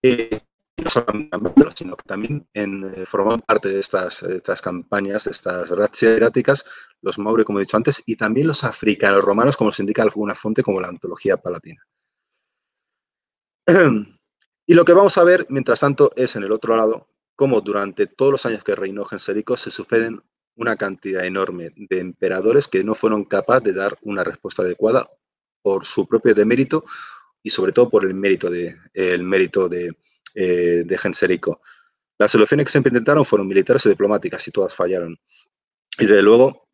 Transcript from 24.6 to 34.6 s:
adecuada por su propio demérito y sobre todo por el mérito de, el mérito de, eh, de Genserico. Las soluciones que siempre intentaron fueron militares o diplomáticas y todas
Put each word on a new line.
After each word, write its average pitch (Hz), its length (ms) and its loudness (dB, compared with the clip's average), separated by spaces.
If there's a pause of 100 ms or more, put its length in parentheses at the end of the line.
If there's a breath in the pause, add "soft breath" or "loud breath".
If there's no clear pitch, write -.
adecuada 107 480 -2 (540)
por 98 220 -2
su - 220 -4
propio 110 280 2
demérito 123 500 0 (560 loud breath)
y 107 80 -10
sobre 95 220 0
todo 98 180 4
por 98 160 2
el 95 80 -2
mérito 95 380 -2
de, 87 240 -8 (180)
el 90 300 -2
mérito 92 460 0
de, 87 280 -8 (380)
eh, 87 500 0
de 90 140 -4
Genserico. 90 600 -2 (580 soft breath)
Las 104 120 2
soluciones 139 360 4
que - 40 -8
siempre 135 200 4
intentaron 135 340 2
fueron 101 220 0
militares 98 400 2
o - 20 6
diplomáticas 101 580 0
y - 40 -12
todas 95 240 -4